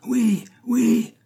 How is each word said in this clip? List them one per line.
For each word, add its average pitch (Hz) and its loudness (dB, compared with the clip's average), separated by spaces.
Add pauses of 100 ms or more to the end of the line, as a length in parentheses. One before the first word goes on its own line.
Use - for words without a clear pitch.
Oui, 226 0 (220)
oui 233 0 (100)